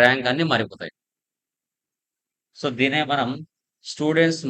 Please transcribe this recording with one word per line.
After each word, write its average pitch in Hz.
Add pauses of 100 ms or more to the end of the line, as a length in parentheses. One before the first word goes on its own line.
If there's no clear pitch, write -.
ర్యాంక్ 127
అన్నీ 147
మారిపోతాయి. 104 (1700)
So - (120)
దీన్నే 139 (100)
మనం 131 (560)
స్టూడెంట్స్ 160